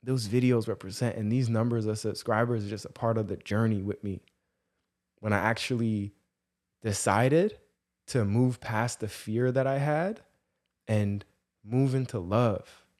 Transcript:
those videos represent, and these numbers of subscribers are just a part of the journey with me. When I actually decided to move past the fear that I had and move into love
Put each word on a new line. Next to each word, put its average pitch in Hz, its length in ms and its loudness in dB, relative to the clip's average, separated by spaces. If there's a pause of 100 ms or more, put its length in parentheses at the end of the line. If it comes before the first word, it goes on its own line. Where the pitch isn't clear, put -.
those 120 260 -2
videos 123 400 4
represent, 101 480 -4
and 107 160 -2
these 123 160 2
numbers 113 380 0
of 107 120 -2
subscribers 110 640 0
are 101 60 -6
just 104 140 -8
a - 80 -14
part 113 260 0
of 107 80 -2
the 98 100 -6
journey 107 460 0
with 101 220 -6
me. 95 180 -8 (960)
When 107 140 0
I 101 60 4
actually 110 760 0 (680)
decided 127 760 2 (480)
to 120 180 0
move 117 360 2
past 113 400 -4
the 110 80 -6
fear 117 420 -2
that 131 160 0
I 135 120 0
had 156 440 -2 (640)
and 101 380 0 (400)
move 127 300 0
into 127 240 -2
love 104 680 0 (160)